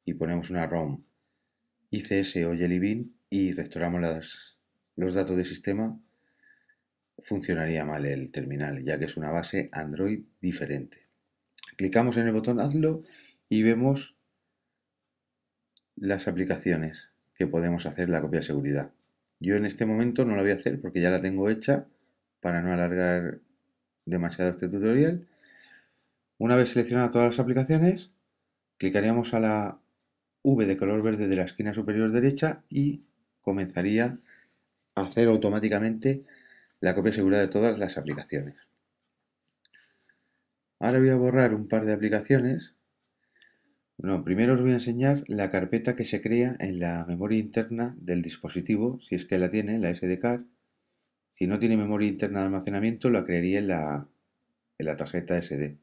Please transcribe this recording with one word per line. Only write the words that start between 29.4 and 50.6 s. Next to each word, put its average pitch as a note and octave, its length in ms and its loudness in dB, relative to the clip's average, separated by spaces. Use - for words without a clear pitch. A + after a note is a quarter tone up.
la G#2+ 380 0
V B2+ 220 4
de F#2+ 120 2
color G#2 240 0
verde G#2+ 260 0
de F#2+ 80 2
la F#2 80 2
esquina G#2 300 -6
superior A2 380 0
derecha C#3 580 2
y C#3+ 340 -2
comenzaría G2+ 800 -2
a G2 60 -2
hacer A#2 260 4
automáticamente A2 960 2
la F2+ 160 2
copia G2+ 160 2
segura G2+ 280 4
de F#2+ 80 2
todas G#2 320 2
las F#2+ 180 -4
aplicaciones. D2 580 -8
Ahora B2 200 2
voy C3 100 8
a C3 60 4
borrar B2+ 380 4
un G#2+ 140 -4
par A2 180 0
de G#2+ 60 2
aplicaciones. G#2+ 840 0
Bueno, F#2 260 -2
primero A2 300 4
os B2 80 4
voy B2+ 100 4
a B2 40 4
enseñar B2+ 520 0
la G2+ 240 -2
carpeta A2 440 0
que A2 100 -4
se G2+ 160 -4
crea A#2+ 380 2
en F#2 200 -4
la E2+ 260 -2
memoria G2 340 0
interna A#2 580 -4
del F2 240 -2
dispositivo, G#2 800 -4
si - 140 -6
es F2+ 100 -6
que F#2+ 120 -2
la F2+ 120 2
tiene, G#2+ 300 -2
la F2 100 0
S F2+ 160 -4
D F#2 140 0
card. A#2+ 240 -2